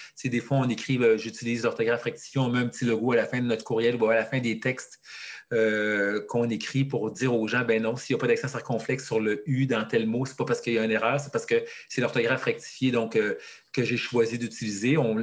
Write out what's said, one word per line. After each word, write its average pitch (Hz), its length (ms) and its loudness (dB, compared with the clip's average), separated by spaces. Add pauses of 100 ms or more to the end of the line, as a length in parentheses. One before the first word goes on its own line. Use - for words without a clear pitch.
(140)
sais, - 140 -6
des 120 120 0
fois, 135 180 0
on 127 100 2
écrit, 123 300 0
euh, « 113 200 6
J'utilise 117 460 -4
l'orthographe 117 400 0
rectifiée », - 360 -4
on 123 80 2
met 123 120 2
un 120 80 2
petit - 160 -6
logo 117 280 2
à 120 40 6
la 107 100 4
fin 123 140 -4
de 123 60 0
notre 113 180 0
courriel 117 360 2
ou 110 60 4
à 113 80 6
la 113 100 4
fin 135 140 -2
des 113 220 0
textes, - 400 -6 (520)
euh, 107 760 2
qu'on 120 200 0
écrit 131 360 0
pour 110 260 -2
dire 120 240 0
aux 110 140 2
gens, « 120 180 0
Ben 113 160 2
non, 113 140 -2
s'il 135 180 -4
n'y 113 60 0
a - 0 -
pas 123 80 0
d'accent - 200 2
circonflexe 127 560 -4
sur 113 160 0
le 107 300 0
U 135 160 2
dans 110 180 0
tel 113 220 0
mot, 123 180 0
c'est - 120 -8
pas - 100 -2
parce 120 140 -2
qu'il 120 140 -2
y 110 40 4
a 110 60 2
une 110 80 0
erreur, 113 280 0
c'est - 120 -10
parce 113 140 -2
que 117 100 4 (320)
c'est - 120 -4
l'orthographe 120 440 0
rectifiée, - 480 -2
donc, 117 240 0
euh, 104 200 2 (360)
que 123 100 0
j'ai 120 140 0
choisi 117 420 0
d'utiliser. » 113 580 -2
On 113 260 2